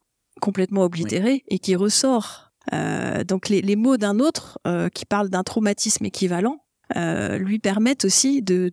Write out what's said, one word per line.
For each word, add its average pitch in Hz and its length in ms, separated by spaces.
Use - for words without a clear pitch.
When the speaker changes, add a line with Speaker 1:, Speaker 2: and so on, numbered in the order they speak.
Speaker 1:
complètement 190 440
oblitéré 175 480
Speaker 2:
Oui. 269 180
Speaker 1:
et 190 100
qui 185 160
ressort. 214 760
Euh, - 500
donc 190 260
les, 202 120
les 202 140
mots 247 220
d'un 208 220
autre, - 460
euh, 175 240
qui - 160
parle 202 240
d'un 185 140
traumatisme 214 640
équivalent, 190 520
euh, - 400
lui 196 220
permettent 220 440
aussi 262 380
de, 185 320